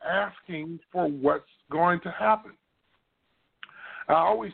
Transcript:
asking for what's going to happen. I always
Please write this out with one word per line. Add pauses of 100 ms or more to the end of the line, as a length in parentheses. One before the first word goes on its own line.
asking (120)
for
what's (260)
going
to
happen. (1600)
I
always